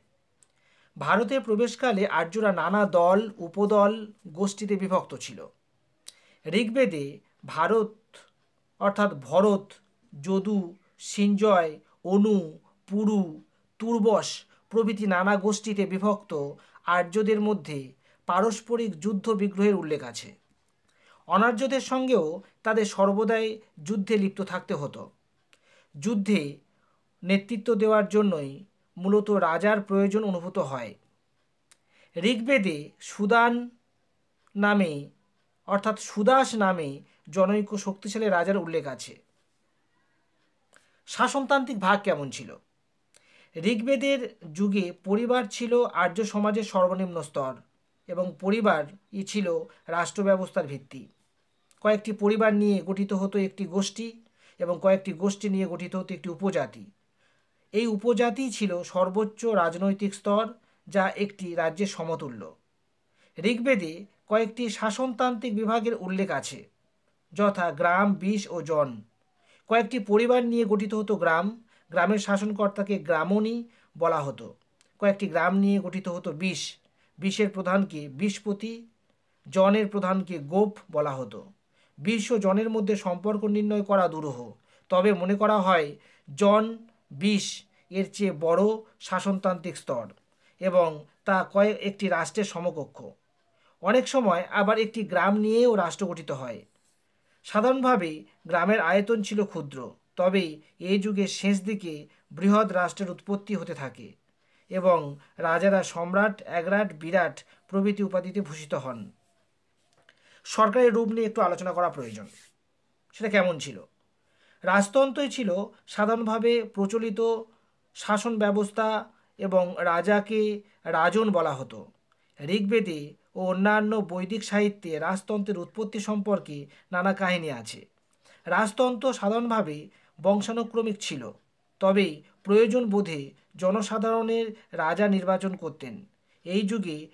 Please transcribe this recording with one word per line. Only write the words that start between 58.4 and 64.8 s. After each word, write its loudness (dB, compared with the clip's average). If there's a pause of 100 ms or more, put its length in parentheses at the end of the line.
ছিল -2
সর্বোচ্চ -2
রাজনৈতিক 0
স্তর, -2 (340)
যা 2
একটি -6
রাজ্যের 0
সমতুল্য। -8 (840)
ঋগ্বেদে -2 (220)
কয়েকটি 0
শাসনতান্ত্রিক -2